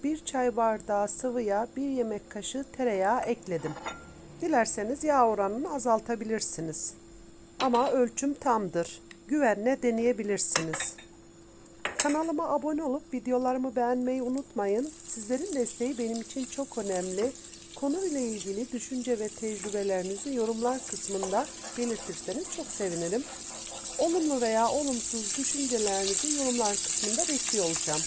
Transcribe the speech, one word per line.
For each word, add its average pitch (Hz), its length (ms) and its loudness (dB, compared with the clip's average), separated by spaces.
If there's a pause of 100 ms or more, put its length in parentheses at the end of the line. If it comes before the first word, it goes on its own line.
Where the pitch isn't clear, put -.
bir 302 220 -2
çay 247 300 0
bardağı 214 520 2
sıvı 247 340 2
yağ, 214 340 2
bir 277 140 -2
yemek 233 400 -2
kaşığı 254 360 -6 (120)
tereyağı 214 440 2
ekledim. 165 500 -4 (680)
Dilerseniz 247 640 2
yağ 277 240 6
oranını 214 460 0
azaltabilirsiniz. 220 1200 0 (680)
Ama 254 320 4
ölçüm 262 420 2
tamdır. 202 680 0 (260)
Güvenle 254 540 2
deneyebilirsiniz. 208 1120 2 (1040)
Kanalıma 311 520 0
abone 294 340 0
olup 285 300 -4
videolarımı 254 640 0
beğenmeyi 254 460 0
unutmayın. 247 720 -2 (160)
Sizlerin 262 480 0
desteği 247 420 0
benim 226 240 -2
için 254 240 -6
çok 269 320 -6
önemli. 196 540 -2 (440)
Konuyla 302 440 -2
ilgili 214 520 -4
düşünce 247 480 -4
ve 214 100 -4
tecrübelerinizi 202 1080 -2
yorumlar 233 520 0
kısmında 196 580 0 (320)
belirtirseniz 233 800 -4
çok 302 100 -6
sevinirim. 175 580 -2 (760)
Olumlu 311 420 4
veya 226 280 4
olumsuz 233 680 0
düşüncelerinizi 247 1000 2
yorumlar 240 380 4
kısmında - 520 4
bekliyor 233 380 2
olacağım. 160 420 2